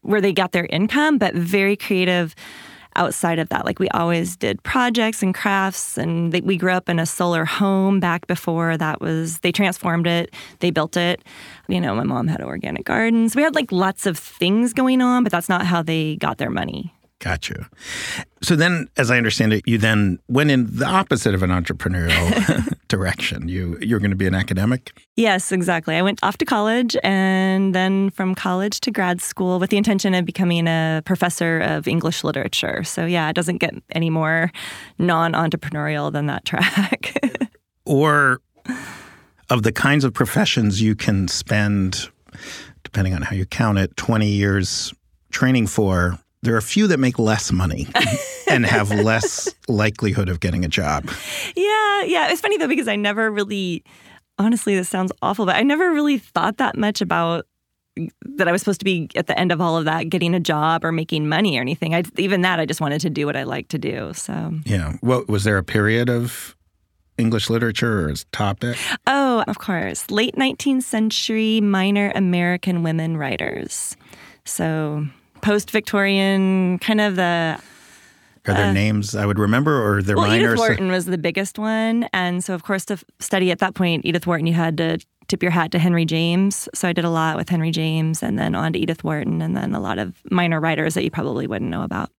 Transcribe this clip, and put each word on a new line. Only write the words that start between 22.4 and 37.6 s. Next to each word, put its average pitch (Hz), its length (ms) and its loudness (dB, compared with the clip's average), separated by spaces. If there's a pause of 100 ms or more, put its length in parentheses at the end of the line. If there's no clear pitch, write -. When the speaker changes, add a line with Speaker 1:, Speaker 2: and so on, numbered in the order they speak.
Speaker 2:
<laughs> - 60 -20
Speaker 1:
<laughs> - 60 -20
Speaker 2:
direction. 90 580 -2
You, 90 320 -4
you're 107 220 0
gonna 98 160 2
be 95 100 2
an 92 80 2
academic? 101 560 0 (240)
Speaker 1:
Yes, 202 380 2
exactly. 170 420 0
I 170 60 2
went 202 200 0
off 196 180 0
to 311 60 0
college, 226 560 0
and 190 720 2
then 190 360 2
from 185 260 -2
college 190 460 -2
to 247 100 -2
grad 180 300 0
school 180 360 -2
with 185 120 0
the 208 80 2
intention 202 360 2
of 180 120 2
becoming 170 420 2
a 160 380 0
professor 170 560 0
of 151 260 0
English 160 380 -2
literature. - 580 -4
So 165 220 -6
yeah, 170 240 0
it 165 80 -2
doesn't 170 220 -2
get - 140 -2 (180)
any 165 180 0
more 160 420 0 (480)
non-entrepreneurial 160 1120 0
than 147 140 -2
that - 180 -4
track. - 800 0
<laughs> - 600 -4